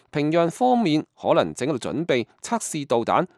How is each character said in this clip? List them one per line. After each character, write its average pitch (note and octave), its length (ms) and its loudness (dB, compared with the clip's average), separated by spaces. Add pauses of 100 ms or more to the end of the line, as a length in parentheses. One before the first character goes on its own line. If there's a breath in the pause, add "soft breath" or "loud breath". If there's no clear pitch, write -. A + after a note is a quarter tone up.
(120)
平 D3+ 200 0
壤 E3+ 200 2
方 B3 260 2
面 D#3 260 2 (160)
可 C3 140 -2
能 A2 220 2
正 B2+ 120 -4
喺 D#3 80 -2
度 G2 140 -6
準 C3 160 -4
備 B2+ 220 0 (160 soft breath)
測 A#3 160 -2
試 - 260 -6
導 A#2+ 180 0
彈 G#2+ 220 2 (120 soft breath)